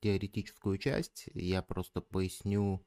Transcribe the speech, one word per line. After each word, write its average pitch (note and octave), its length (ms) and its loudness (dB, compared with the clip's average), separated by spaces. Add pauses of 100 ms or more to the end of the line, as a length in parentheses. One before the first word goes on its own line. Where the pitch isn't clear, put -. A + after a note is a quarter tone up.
теоретическую G2 760 0
часть. - 560 -2
Я F2+ 280 0
просто - 400 -4
поясню G2 840 0